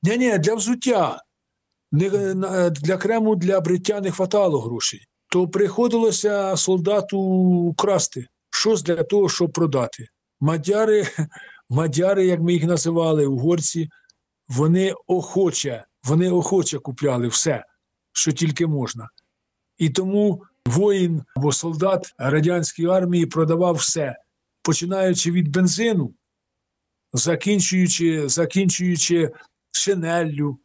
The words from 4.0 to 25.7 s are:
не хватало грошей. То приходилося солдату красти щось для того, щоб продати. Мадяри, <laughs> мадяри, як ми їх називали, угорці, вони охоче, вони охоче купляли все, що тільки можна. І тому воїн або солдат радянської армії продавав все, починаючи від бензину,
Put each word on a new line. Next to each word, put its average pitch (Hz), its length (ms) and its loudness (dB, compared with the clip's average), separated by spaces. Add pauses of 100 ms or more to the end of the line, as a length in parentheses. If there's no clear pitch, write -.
не 190 100 -4
хватало 185 500 0
грошей. 113 460 -6 (220)
То 180 200 0
приходилося 202 1080 0
солдату 185 1200 0
красти 175 500 -2 (240)
щось 214 320 0
для 165 200 -2
того, 196 260 2
щоб 160 240 -2
продати. 135 560 -2 (320)
Мадяри, 196 680 2 (320)
<laughs> - 320 -20
мадяри, 165 560 2
як 180 140 2
ми 170 120 2
їх 160 120 2
називали, 165 640 2
угорці, 156 600 0 (600)
вони 170 460 2 (120)
охоче, 175 760 -2 (200)
вони 165 260 2
охоче 175 480 0
купляли 123 500 -2
все, 117 360 -2 (480)
що - 200 0
тільки 160 340 0
можна. 120 420 -4 (720)
І 160 120 0
тому 190 520 0 (240)
воїн 175 560 2 (140)
або 139 160 0
солдат 175 680 -2
радянської 160 680 0
армії 175 380 2
продавав 165 480 0
все, - 420 -4 (460)
починаючи 180 680 0
від 170 180 2
бензину, 185 680 0 (1000)